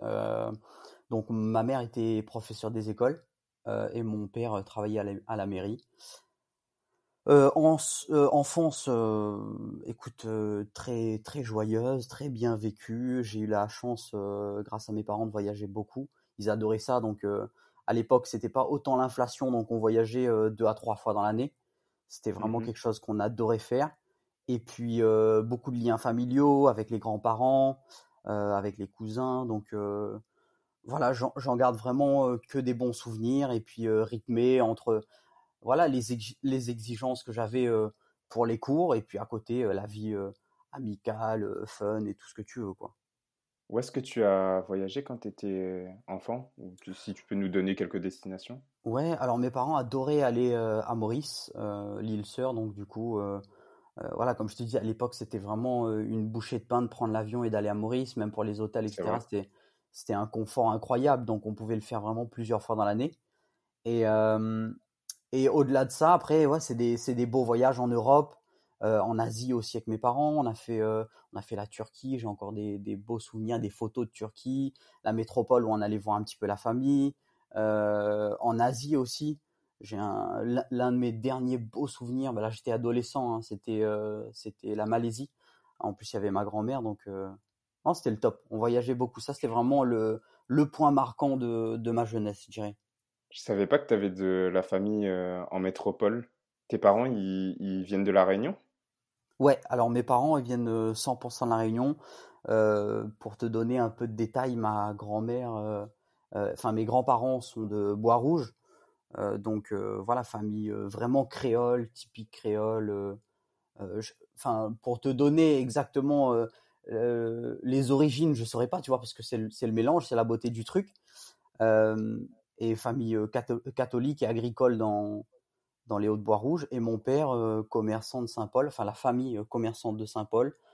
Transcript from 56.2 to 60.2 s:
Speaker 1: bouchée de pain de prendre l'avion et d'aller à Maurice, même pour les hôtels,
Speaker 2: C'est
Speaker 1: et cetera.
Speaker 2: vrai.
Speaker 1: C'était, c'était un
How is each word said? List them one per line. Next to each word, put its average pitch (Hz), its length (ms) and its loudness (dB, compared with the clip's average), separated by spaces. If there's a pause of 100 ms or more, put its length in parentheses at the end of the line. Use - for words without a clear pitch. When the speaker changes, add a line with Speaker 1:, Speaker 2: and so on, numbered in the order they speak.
Speaker 1:
bouchée 110 320 -6
de - 40 -12
pain 120 180 2
de 117 60 -2
prendre 113 240 -4
l'avion 110 320 -2
et 113 60 -2
d'aller 104 180 0
à 104 60 -2
Maurice, 120 420 -4
même 107 160 -2
pour 107 120 -2
les 104 160 -4
hôtels, 110 260 -2
Speaker 2:
C'est 101 160 -6
Speaker 1:
et - 20 -4
cetera. 110 140 0
Speaker 2:
vrai. - 20 -10
Speaker 1:
C'était, 101 300 -4 (420)
c'était - 220 -6
un 104 120 -2